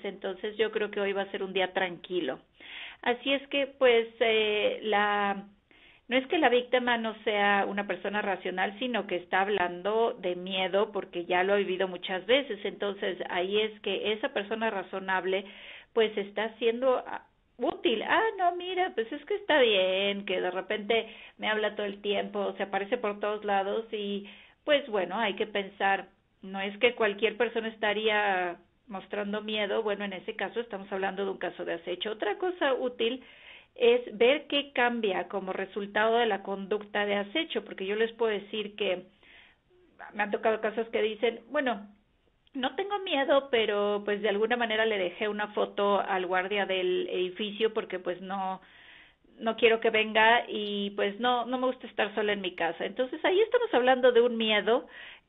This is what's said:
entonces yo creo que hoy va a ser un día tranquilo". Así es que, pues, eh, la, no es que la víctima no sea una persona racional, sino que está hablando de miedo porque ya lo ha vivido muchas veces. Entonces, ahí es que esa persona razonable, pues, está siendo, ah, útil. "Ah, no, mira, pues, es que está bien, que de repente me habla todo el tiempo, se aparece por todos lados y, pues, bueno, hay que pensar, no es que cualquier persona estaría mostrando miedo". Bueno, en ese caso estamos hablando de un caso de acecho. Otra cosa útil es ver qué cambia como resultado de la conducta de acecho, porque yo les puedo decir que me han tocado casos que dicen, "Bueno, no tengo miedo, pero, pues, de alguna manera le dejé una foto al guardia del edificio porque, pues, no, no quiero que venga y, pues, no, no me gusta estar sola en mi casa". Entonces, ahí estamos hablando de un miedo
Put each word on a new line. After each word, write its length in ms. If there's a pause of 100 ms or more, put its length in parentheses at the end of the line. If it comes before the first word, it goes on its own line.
entonces 520
yo 160
creo 200
que 100
hoy 100
va 120
a 80
ser 120
un 80
día 220
tranquilo". 680 (640)
Así 300
es 180
que, 180
pues, 400 (120)
eh, 600
la, 640 (600)
no 100
es 100
que 120
la 100
víctima 480
no 160 (100)
sea 440
una 180
persona 360
racional, 580
sino 260
que 120
está 240
hablando 720
de 220
miedo 560
porque 340
ya 180
lo 100
ha 40
vivido 300
muchas 380
veces. 380
Entonces, 560 (100)
ahí 320
es 200
que 320
esa 160
persona 420
razonable, 720 (480)
pues, 240
está 400
siendo, 480
ah, 220 (300)
útil. 440
"Ah, 220 (160)
no, 160
mira, 400
pues, 160
es 140
que 100
está 240
bien, 680
que 160
de 80
repente 580 (300)
me 100
habla 280
todo 100
el 160
tiempo, 560
se 60
aparece 340
por 220
todos 260
lados 480
y, 340 (360)
pues, 240
bueno, 320
hay 160
que 100
pensar, 640 (340)
no 180
es 200
que 160
cualquier 420
persona 300
estaría 920 (300)
mostrando 540
miedo". 400
Bueno, 240
en 80
ese 220
caso 240
estamos 320
hablando 340
de 60
un 80
caso 260
de 80
acecho. 380
Otra 260
cosa 380
útil 480 (520)
es 420
ver 300
qué 260
cambia 540
como 260
resultado 640
de 100
la 160
conducta 600
de 100
acecho, 500
porque 200
yo 100
les 180
puedo 180
decir 440
que 320 (1040)
me 100
han 80
tocado 300
casos 280
que 120
dicen, 480
"Bueno, 380 (640)
no 220
tengo 240
miedo, 520
pero, 540
pues, 160
de 80
alguna 280
manera 280
le 120
dejé 320
una 200
foto 500
al 260
guardia 400
del 460
edificio 600
porque, 260
pues, 220
no, 400 (800)
no 180
quiero 240
que 80
venga 600
y, 420
pues, 280
no, 260
no 140
me 80
gusta 200
estar 280
sola 180
en 80
mi 140
casa". 300
Entonces, 400
ahí 160
estamos 320
hablando 380
de 100
un 160
miedo 500 (420)